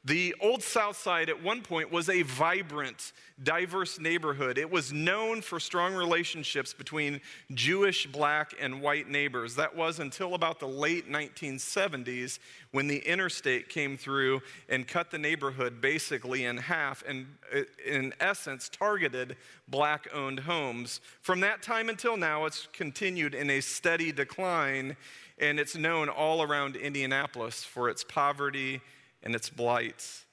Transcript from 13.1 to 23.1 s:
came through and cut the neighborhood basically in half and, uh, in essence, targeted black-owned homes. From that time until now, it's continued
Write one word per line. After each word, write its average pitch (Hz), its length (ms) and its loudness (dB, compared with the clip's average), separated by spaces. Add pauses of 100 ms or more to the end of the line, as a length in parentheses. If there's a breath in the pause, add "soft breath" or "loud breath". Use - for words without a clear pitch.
came 139 280 -2
through 135 460 2 (260 loud breath)
and 127 200 0
cut 170 240 -2
the 165 60 -6
neighborhood 135 640 -2
basically 131 640 0
in 117 100 -2
half 139 500 -2
and, 135 300 -8 (180)
uh, 139 60 4 (260)
in 135 320 0
essence, 160 500 -2
targeted 139 680 0 (320 loud breath)
black-owned 139 720 0
homes. 135 600 -4 (200 loud breath)
From 180 200 2
that 202 220 4
time 226 260 0
until 226 280 0
now, 156 300 2
it's - 260 -4
continued 156 640 -2